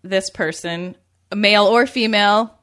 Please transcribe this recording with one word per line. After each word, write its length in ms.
this 260
person, 680
male 300
or 220
female, 760